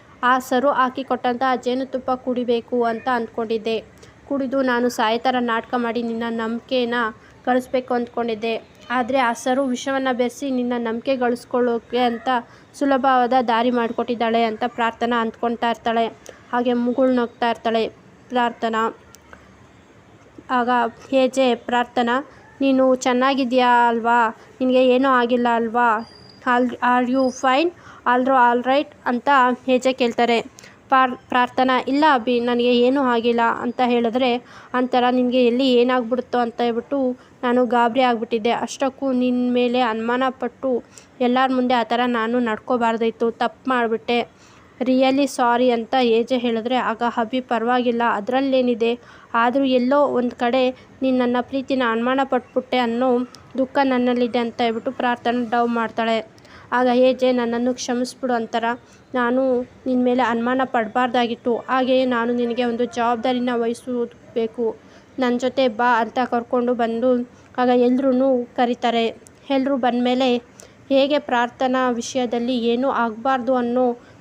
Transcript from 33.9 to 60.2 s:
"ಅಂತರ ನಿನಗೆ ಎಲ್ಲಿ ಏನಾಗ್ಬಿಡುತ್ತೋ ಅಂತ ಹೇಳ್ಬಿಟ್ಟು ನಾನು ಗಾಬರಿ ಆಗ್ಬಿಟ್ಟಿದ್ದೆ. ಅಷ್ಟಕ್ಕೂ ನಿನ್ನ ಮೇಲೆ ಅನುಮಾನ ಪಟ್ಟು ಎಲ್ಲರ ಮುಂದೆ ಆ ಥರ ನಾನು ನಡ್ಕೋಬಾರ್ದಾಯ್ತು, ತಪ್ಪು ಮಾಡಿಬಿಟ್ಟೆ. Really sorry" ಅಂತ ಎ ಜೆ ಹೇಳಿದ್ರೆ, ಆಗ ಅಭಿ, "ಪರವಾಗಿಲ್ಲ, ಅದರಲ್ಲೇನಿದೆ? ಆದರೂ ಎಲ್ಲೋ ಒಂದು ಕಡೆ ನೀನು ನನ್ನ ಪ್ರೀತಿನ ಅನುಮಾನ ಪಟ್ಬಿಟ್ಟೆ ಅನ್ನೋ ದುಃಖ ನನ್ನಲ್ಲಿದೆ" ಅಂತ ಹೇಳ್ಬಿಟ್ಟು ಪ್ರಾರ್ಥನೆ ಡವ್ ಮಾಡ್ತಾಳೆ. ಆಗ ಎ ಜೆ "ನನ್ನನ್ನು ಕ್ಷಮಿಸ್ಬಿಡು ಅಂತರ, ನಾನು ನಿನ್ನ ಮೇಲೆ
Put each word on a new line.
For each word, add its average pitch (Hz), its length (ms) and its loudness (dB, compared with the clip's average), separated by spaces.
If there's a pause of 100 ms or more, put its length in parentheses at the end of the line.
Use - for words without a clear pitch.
"ಅಂತರ 254 360 2
ನಿನಗೆ 247 360 2
ಎಲ್ಲಿ 247 260 2
ಏನಾಗ್ಬಿಡುತ್ತೋ 247 640 0
ಅಂತ 233 220 -4
ಹೇಳ್ಬಿಟ್ಟು 240 380 -2 (440)
ನಾನು 247 240 2
ಗಾಬರಿ 240 340 0
ಆಗ್ಬಿಟ್ಟಿದ್ದೆ. 233 500 0
ಅಷ್ಟಕ್ಕೂ 262 600 -4
ನಿನ್ನ 247 400 0
ಮೇಲೆ 247 280 0
ಅನುಮಾನ 233 500 -2
ಪಟ್ಟು 254 400 -6 (500)
ಎಲ್ಲರ 254 320 2
ಮುಂದೆ 254 220 0
ಆ 233 80 2
ಥರ 233 240 -2
ನಾನು 240 320 -2
ನಡ್ಕೋಬಾರ್ದಾಯ್ತು, 226 920 -2
ತಪ್ಪು 233 400 -6
ಮಾಡಿಬಿಟ್ಟೆ. 233 480 -2 (600)
Really 262 460 2
sorry" 247 440 2
ಅಂತ 233 240 -2 (100)
ಎ 233 180 2
ಜೆ 247 160 -2
ಹೇಳಿದ್ರೆ, 233 380 -2
ಆಗ 220 260 -2 (140)
ಅಭಿ, 247 240 -2
"ಪರವಾಗಿಲ್ಲ, 240 600 0 (100)
ಅದರಲ್ಲೇನಿದೆ? 247 800 0 (420)
ಆದರೂ 247 300 2
ಎಲ್ಲೋ 254 440 2
ಒಂದು 247 280 -2
ಕಡೆ 247 260 0 (360)
ನೀನು 262 200 0
ನನ್ನ 247 220 0
ಪ್ರೀತಿನ 262 500 -4
ಅನುಮಾನ 240 340 0
ಪಟ್ಬಿಟ್ಟೆ 254 540 -2
ಅನ್ನೋ 247 320 0 (460)
ದುಃಖ 262 260 -2
ನನ್ನಲ್ಲಿದೆ" 247 560 0
ಅಂತ 233 220 -4
ಹೇಳ್ಬಿಟ್ಟು 233 320 -2
ಪ್ರಾರ್ಥನೆ 240 580 -2
ಡವ್ 240 180 2
ಮಾಡ್ತಾಳೆ. 226 500 -2 (540)
ಆಗ 254 240 2
ಎ 254 180 4
ಜೆ 254 180 0
"ನನ್ನನ್ನು 240 420 0
ಕ್ಷಮಿಸ್ಬಿಡು 247 600 -4
ಅಂತರ, 226 300 -4 (500)
ನಾನು 247 280 2 (400)
ನಿನ್ನ 254 220 0
ಮೇಲೆ 247 180 2